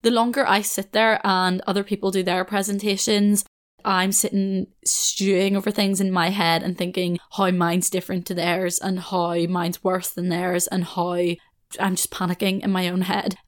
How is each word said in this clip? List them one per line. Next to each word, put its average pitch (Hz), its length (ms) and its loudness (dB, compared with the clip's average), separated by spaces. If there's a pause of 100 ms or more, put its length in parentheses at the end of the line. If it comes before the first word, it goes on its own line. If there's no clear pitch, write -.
The 233 80 2
longer 240 340 2
I 202 180 4
sit - 320 -6
there 220 300 4
and 185 440 2
other 196 160 0
people 202 260 -2
do 190 140 0
their 180 200 0
presentations, 202 1000 2 (400)
I'm 190 260 2
sitting 196 560 0 (160)
stewing 196 720 2
over 196 140 0
things 196 320 0
in 190 100 0
my 175 180 2
head 170 340 2
and 180 120 -4
thinking 180 440 -2 (140)
how 190 180 2
mine's 175 400 2
different 185 340 -4
to - 80 -8
theirs 175 460 -2
and 185 200 -2
how 170 460 0
mine's 175 380 -2
worse 185 260 0
than 180 200 -4
theirs 180 380 0
and 185 160 -2
how 175 400 -2 (560)
I'm 190 160 0
just - 160 -4
panicking 190 520 -2
in 196 80 0
my 185 180 0
own 185 120 0
head. 190 340 -2 (120)